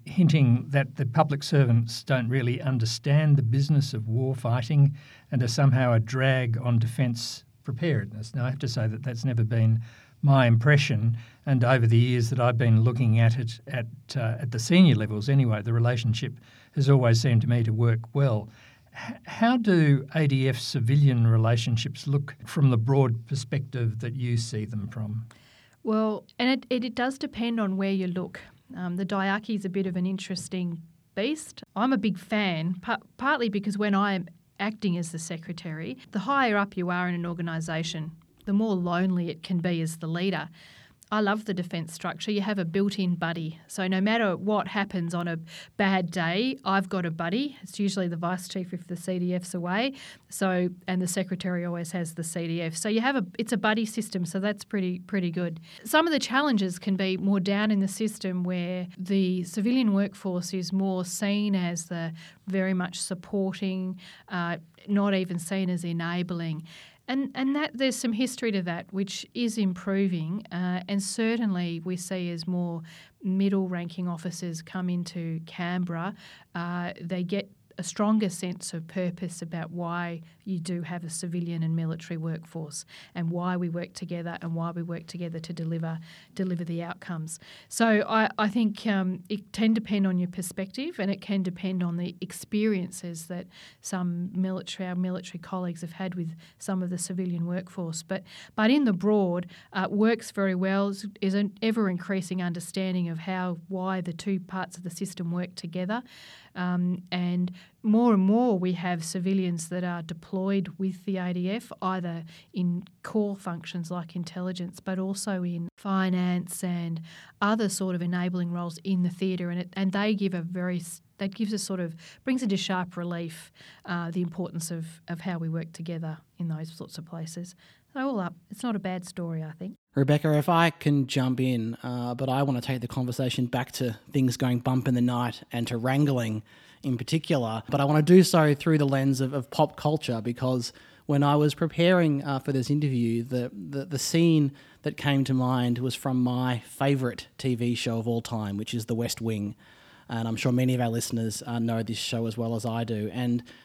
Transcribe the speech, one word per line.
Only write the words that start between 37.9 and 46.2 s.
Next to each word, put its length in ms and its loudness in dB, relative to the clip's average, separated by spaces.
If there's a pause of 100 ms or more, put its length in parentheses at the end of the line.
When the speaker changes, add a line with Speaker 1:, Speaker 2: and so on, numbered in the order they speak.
Speaker 2:
the 80 -2
more 220 2
lonely 540 0
it 140 -10
can 140 -2
be 240 0
as 160 -4
the 100 -8
leader. 400 -2 (640)
I 80 2
love 240 0
the 80 -4
defence 400 -6
structure. 380 -6
You 100 0
have 160 -2
a 80 0
built-in 480 0
buddy. 540 -4
So 200 -4
no 140 2
matter 340 2
what 340 -2
happens 440 -2
on 140 -2
a 100 -4 (400)
bad 320 2
day, 560 0